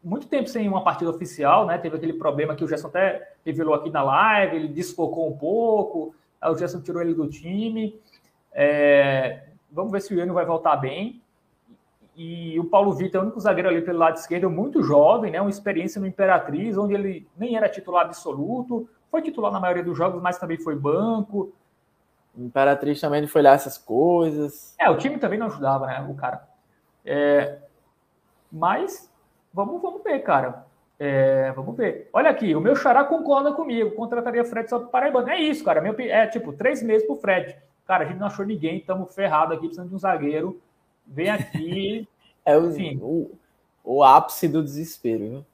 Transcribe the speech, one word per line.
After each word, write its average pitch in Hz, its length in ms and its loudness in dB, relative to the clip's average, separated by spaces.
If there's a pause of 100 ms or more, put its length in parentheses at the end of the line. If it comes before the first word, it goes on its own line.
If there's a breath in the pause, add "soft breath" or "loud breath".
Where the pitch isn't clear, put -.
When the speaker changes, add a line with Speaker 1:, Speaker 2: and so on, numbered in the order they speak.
Speaker 1:
muito 196 240 -8
tempo 277 220 -4
sem 214 200 -4
uma 185 160 -2
partida 170 260 0
oficial, 165 560 2
né? 170 120 -2
Teve 160 180 -6
aquele 160 160 -4
problema 147 420 -2
que 160 100 -4
o 147 40 -4
Gerson 151 200 -6
até 185 440 -2 (120)
revelou 156 300 0
aqui 151 160 -4
na 147 120 0
live, 185 540 4
ele 156 120 -4
desfocou 160 600 -4
um 143 80 -8
pouco, 208 800 -2 (260 soft breath)
aí 160 120 0
o - 40 0
Gerson 175 240 -6
tirou 175 220 -6
ele 165 120 -2
do 156 140 -2
time. 214 720 -6 (520 soft breath)
É... 143 920 4 (260)
vamos 185 200 -6
ver 196 100 -2
se 196 140 -10
o 175 40 0
Iano 180 160 -2
vai 175 100 2
voltar 160 320 2
bem. 147 440 -8 (960)
E 165 440 -8
o 170 60 -2
Paulo 202 260 4
Vitor 185 260 -2
é - 40 2
o - 20 -2
único 220 160 -6
zagueiro 185 280 2
ali 170 140 2
pelo 170 160 -4
lado 165 160 4
esquerdo, 175 340 -4
muito 208 360 0
jovem, 156 480 6
né? 170 80 -4
Uma 202 100 0
experiência 190 500 -4
no 190 60 -4
Imperatriz, 190 720 0
onde 202 160 0
ele 196 320 -6 (100)
nem 226 200 -4
era 214 120 0
titular 175 380 0
absoluto, 226 840 -8 (220 loud breath)
foi 320 100 0
titular 240 300 -4
na 196 80 -4
maioria 180 240 -2
dos 170 160 -6
jogos, 175 240 -2
mas 180 160 -2
também 165 180 -6
foi 160 200 -6
banco. 202 760 -2 (800)
Speaker 2:
O 123 120 -14
Imperatriz 139 560 2
também 147 200 -2
não 147 60 -4
foi 151 160 4
lá 139 80 12
essas 139 260 4
coisas. 151 1000 0
Speaker 1:
É, 165 100 4
o 160 80 4
time 277 220 -4
também 214 220 -2
não 226 80 -4
ajudava, 135 400 -2
né, 135 200 -8
o 139 60 -10
cara. - 320 -8 (580)
É... 143 540 2 (920)
mas 190 600 -4 (400)
vamos, 202 300 -6
vamos 349 220 -8
ver, 330 160 -2
cara. 131 460 -2 (300)
É, 135 540 2
vamos 143 260 -10
ver. 214 360 -4
Olha 285 180 4
aqui, 185 240 0
o 156 60 2
meu 208 160 4
xará 262 260 6
concorda 285 500 2
comigo, 233 380 -2
contrataria 233 540 -4
Fred 226 260 -6
só 240 80 -2
pro 240 100 -8
Paraibano. 254 420 2
É 349 100 -2
isso, 302 240 0
cara, 156 160 4
meu, 214 180 -4
é 220 300 2
tipo, 147 240 -8
três 247 280 -2
meses 220 240 2
pro - 120 -4
Fred. 190 400 0 (280)
Cara, 180 200 0
a - 20 -4
gente 180 120 -8
não 202 100 -4
achou 196 180 -6
ninguém, 175 340 -4
tamo 185 260 -6
ferrado 160 460 0
aqui, 160 140 -4
precisando 180 220 -10
de 190 80 -10
um - 20 -8
zagueiro. 160 600 -2 (460)
Vem 151 220 -4
aqui, 196 800 -4 (160)
Speaker 2:
<laughs> - 220 -20
É 147 100 6
o, 170 140 4
Speaker 1:
enfim. 151 320 -6
Speaker 2:
o, 156 300 -4 (520)
o 135 180 2
ápice 147 460 8
do 156 140 0
desespero, 135 640 -6
viu? 135 260 -12